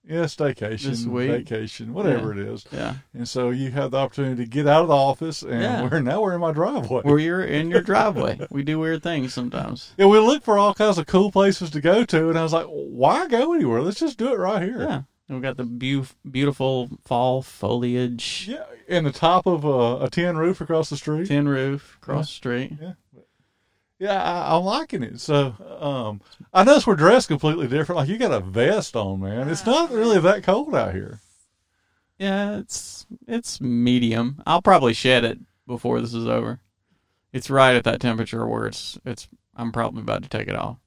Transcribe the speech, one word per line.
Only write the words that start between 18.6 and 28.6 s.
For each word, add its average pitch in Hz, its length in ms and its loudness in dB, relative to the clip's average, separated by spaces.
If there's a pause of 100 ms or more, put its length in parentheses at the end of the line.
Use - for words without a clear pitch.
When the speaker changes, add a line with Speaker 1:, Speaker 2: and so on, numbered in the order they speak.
Speaker 1:
in 170 180 0
the 139 80 0
top 175 340 2
of 165 180 0
a, 131 400 2
a 135 60 -2
tin 175 260 -2
roof 165 240 0
across 160 300 -2
the 143 80 -6
street. 156 300 -4
Speaker 2:
Tin 143 200 2
roof 135 540 -4
across - 140 -6
Speaker 1:
Yeah. 151 40 -2
Speaker 2:
the 151 60 -4
street. 123 460 -6 (100)
Speaker 1:
Yeah. 180 100 -14 (1080)
Yeah, 196 220 0
I, 165 340 0
I'm 180 80 2
liking 220 400 -4
it. 113 160 -12
So, 139 340 0 (260)
um, 123 400 -6 (320)
I 196 120 6
notice 277 220 6
we're 208 100 4
dressed 180 320 6
completely 156 400 0
different. 156 300 -2
Like, 139 100 0
you 208 100 -4
got 226 140 0
a 113 80 0
vest 120 560 0